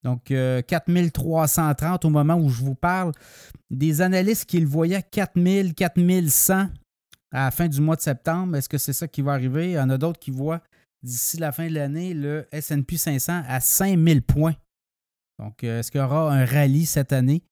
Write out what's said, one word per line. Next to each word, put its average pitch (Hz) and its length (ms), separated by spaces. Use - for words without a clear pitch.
Donc, 127 280
euh, 127 300
quatre 175 280
mille 175 220
trois 160 360
cent 156 280
trente 175 280
au 160 60
moment 151 260
où 160 140
je 120 120
vous 135 140
parle. 180 360
Des 147 320
analystes 185 440
qui 175 140
le 160 80
voyaient 165 300
à 190 60
quatre - 340
mille, 185 380
quatre 175 220
mille 175 340
cent 190 360
à 131 140
la 127 60
fin 170 160
du 143 120
mois 156 160
de 151 60
septembre. 165 560
Est-ce 135 100
que 151 100
c'est 135 160
ça 165 140
qui - 140
va 143 100
arriver ? 139 400
Il 175 40
y 151 40
en 131 100
a 135 80
d'autres 160 220
qui - 120
voient 147 300
d'ici 123 360
la 156 160
fin 165 140
de 160 60
l'année 156 400
le 147 380
S 151 220
and 143 80
P 165 160
cinq 147 220
cents 170 280
à 127 140
cinq 190 340
mille 160 260
points. 151 340
Donc, 107 240
euh, 117 160
est-ce 117 120
qu'il 143 100
y - 20
aura 147 300
un 135 100
rallye 143 420
cette 143 280
année ? 135 280